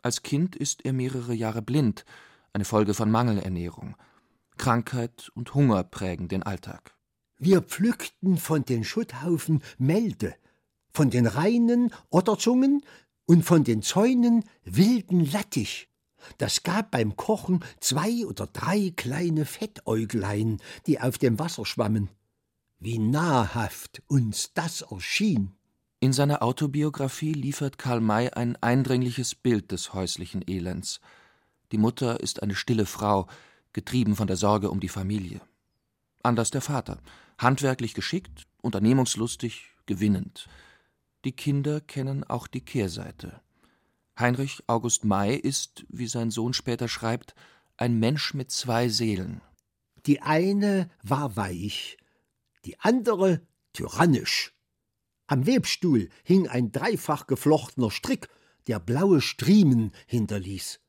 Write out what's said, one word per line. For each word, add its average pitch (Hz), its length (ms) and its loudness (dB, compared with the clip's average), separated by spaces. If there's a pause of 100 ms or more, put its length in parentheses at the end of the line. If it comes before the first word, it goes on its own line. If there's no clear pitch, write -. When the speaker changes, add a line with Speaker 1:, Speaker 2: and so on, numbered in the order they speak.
Speaker 1:
Als - 220 -4
Kind 165 320 -2
ist - 300 -6
er 135 80 0
mehrere 127 420 -4
Jahre 110 260 -2
blind, 123 420 0 (480)
eine 101 140 -2
Folge 107 300 4
von 107 160 2
Mangelernährung. 95 840 -2 (600)
Krankheit 120 800 -2
und 120 180 -10
Hunger 123 300 4
prägen 87 460 -6
den 95 120 -2
Alltag. - 540 -10 (420)
Speaker 2:
Wir 175 240 4
pflückten - 760 -2
von 156 280 -2
den 117 180 -2
Schutthaufen 160 760 -2 (160)
Melde, 143 560 0 (560)
von 139 220 2
den 120 160 4
Reinen 233 640 2 (180)
Otterzungen 247 720 4 (460)
und 170 160 8
von 165 200 6
den 113 200 2
Zäunen 233 600 4 (200)
wilden 175 680 4
Lattich. - 600 -4 (480)
Das - 240 -4
gab 208 260 -2
beim 107 260 0
Kochen 185 480 0 (160)
zwei 214 460 -2
oder - 220 -8
drei 196 480 -2
kleine 156 500 -2
Fettäuglein, 110 1120 -4 (300)
die 151 120 2
auf 123 200 -2
dem 117 180 4
Wasser 143 300 -6
schwammen. 107 420 -2 (680)
Wie 113 180 -6
nahrhaft 120 1120 0
uns 117 480 0
das 165 260 -6
erschien. 104 680 -2 (500)
Speaker 1:
In 131 120 4
seiner 143 300 2
Autobiografie 143 880 -2
liefert 143 460 -6
Karl 120 220 0
May 110 280 2
ein 120 320 -4
eindringliches 123 720 0
Bild 113 380 0
des - 220 -8
häuslichen 92 540 -6
Elends. 92 520 -6 (720)
Die 110 80 0
Mutter 117 400 0
ist - 240 -8
eine 101 100 -2
stille 107 320 0
Frau, 101 420 0 (460)
getrieben 110 420 0
von 101 120 -2
der 95 80 0
Sorge 101 340 2
um 95 120 -2
die 90 80 -4
Familie. 98 520 -6 (800)
Anders 120 300 2
der 135 100 -4
Vater, - 380 -6 (400)
handwerklich 131 560 2
geschickt, - 480 -6 (180)
unternehmungslustig, 117 1080 0 (180)
gewinnend. 101 600 -2 (760)
Die 135 80 -2
Kinder 147 500 -2
kennen 135 420 -6
auch - 240 -8
die 127 140 -10
Kehrseite. - 800 -6 (800)
Heinrich 123 480 -2
August 117 380 0
May 101 300 2
ist, - 520 -6
wie 120 200 -8
sein 117 220 -4
Sohn 117 240 -4
später 120 360 -4
schreibt, - 440 -6 (440)
ein 120 200 2
Mensch 123 360 0
mit 135 180 -8
zwei 120 380 0
Seelen. 101 520 -2 (640)
Speaker 2:
Die 143 160 2
eine 196 680 0 (120)
war 135 340 -2
weich, 95 600 -6 (680)
die - 160 -16
andere 208 600 2 (320)
tyrannisch. - 800 0 (760)
Am 139 200 2
Webstuhl 165 600 2 (140)
hing 180 240 4
ein 120 240 -2
dreifach 156 540 -2
geflochtener 131 640 2
Strick, - 400 -4 (380)
der 107 120 -2
blaue 139 420 4
Striemen 131 680 4 (140)
hinterließ. 101 840 -4